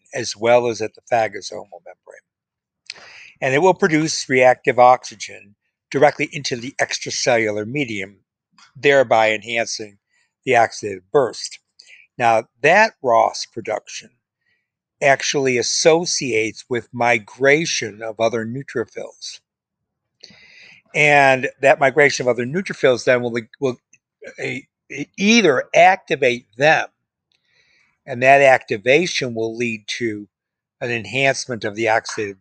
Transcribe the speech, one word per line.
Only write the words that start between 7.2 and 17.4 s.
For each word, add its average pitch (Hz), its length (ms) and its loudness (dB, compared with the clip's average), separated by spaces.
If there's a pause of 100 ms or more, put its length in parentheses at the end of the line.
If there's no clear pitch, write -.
medium, 110 520 -8 (580)
thereby 120 560 2
enhancing 110 640 -8 (480)
the 131 80 -2
oxidative 104 580 -2
burst. 123 500 -2 (580)
Now, 113 260 2 (160)
that 202 320 4 (100)
ros 113 480 0
production - 600 -12 (880)
actually 135 560 0
associates 120 1120 -2
with 120 240 -6
migration 120 1120 -2